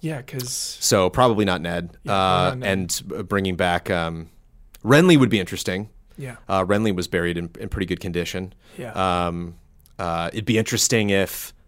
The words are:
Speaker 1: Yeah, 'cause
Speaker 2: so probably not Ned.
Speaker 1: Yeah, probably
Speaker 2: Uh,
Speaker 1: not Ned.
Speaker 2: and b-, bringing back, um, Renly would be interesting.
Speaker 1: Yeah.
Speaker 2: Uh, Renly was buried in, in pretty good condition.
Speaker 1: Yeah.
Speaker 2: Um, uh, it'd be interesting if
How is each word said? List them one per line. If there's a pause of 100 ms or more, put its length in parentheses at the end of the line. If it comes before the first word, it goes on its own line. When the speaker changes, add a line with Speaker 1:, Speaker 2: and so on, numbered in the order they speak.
Speaker 1:
Yeah,
'cause
Speaker 2:
so
probably
not
Ned. (120)
Speaker 1:
Yeah,
probably
Speaker 2:
Uh,
Speaker 1:
not
Ned.
Speaker 2:
and
b-,
bringing
back,
um, (540)
Renly
would
be
interesting. (280)
Speaker 1:
Yeah. (120)
Speaker 2:
Uh,
Renly
was
buried
in,
in
pretty
good
condition. (220)
Speaker 1:
Yeah.
Speaker 2:
Um, (440)
uh,
it'd
be
interesting
if (140)